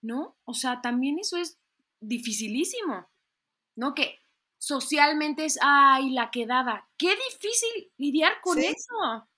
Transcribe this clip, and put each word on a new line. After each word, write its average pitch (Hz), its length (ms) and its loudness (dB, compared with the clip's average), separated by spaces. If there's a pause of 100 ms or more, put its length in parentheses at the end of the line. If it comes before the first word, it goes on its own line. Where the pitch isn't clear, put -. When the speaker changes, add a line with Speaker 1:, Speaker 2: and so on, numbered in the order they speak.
Speaker 1:
¿No? 240 420 -8
O 247 100 -12
sea, 247 260 -2
también 254 380 0
eso 381 180 -4
es 349 220 -4 (420)
dificilísimo, 233 1080 -4 (680)
¿no? 254 180 -4
Que - 240 -6 (400)
socialmente 302 880 0
es, 294 160 -2
"Ay, 277 480 6
la 247 200 -2
quedada". 240 680 -2
Qué 339 180 2
difícil 466 840 -4
lidiar 302 440 2
con 320 200 2
Speaker 2:
Sí. - 20 4
Speaker 1:
eso. 349 720 -4